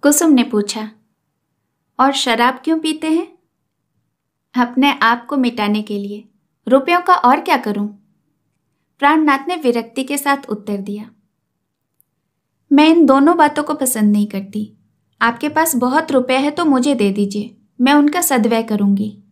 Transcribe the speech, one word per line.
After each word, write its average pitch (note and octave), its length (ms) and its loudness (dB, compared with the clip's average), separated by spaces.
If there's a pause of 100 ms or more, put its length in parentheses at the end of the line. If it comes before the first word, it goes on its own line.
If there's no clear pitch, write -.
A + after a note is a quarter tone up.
कुसुम D4 300 4
ने B3 120 4
पूछा, G#3+ 480 -4 (1080)
"और C4+ 120 2
शराब B3+ 520 -2
क्यों D#4+ 160 -2
पीते D#4 280 -6
हैं?" E4 300 -4 (1300)
"अपने C4 380 0
आप A#3 240 0
को D4 120 -6
मिटाने A3 440 -2
के G#3 180 -8
लिए। G3+ 300 -12 (380)
रुपयों C#4 340 2
का F4+ 120 2
और C#4+ 280 2
क्या D4 160 0
करूं?" G#3 300 -4 (1120)
प्राणनाथ D4 480 2
ने F4+ 80 -4
विरक्ति A#3+ 480 -2
के C#4+ 140 -4
साथ C#4+ 200 0 (120)
उत्तर G#3 280 -8
दिया, G3+ 340 -12 (1600)
"मैं D4 160 6
इन E4 180 6
दोनों C#4 320 4
बातों D4 260 2
को D4+ 100 -6
पसंद A3+ 380 0
नहीं G#3 160 0
करती। G3 460 -10 (480)
आपके A#3 280 -2
पास D4+ 260 -2
बहुत C4 360 0
रुपए B3+ 260 2
हैं D4 180 -2
तो E4+ 100 -2
मुझे C#4 300 2
दे G3+ 160 0
दीजिए, G3+ 460 -6 (240)
मैं C4+ 120 4
उनका D4 280 2
सद्व्यय A#3 420 0
करूंगी।" G#3 680 -2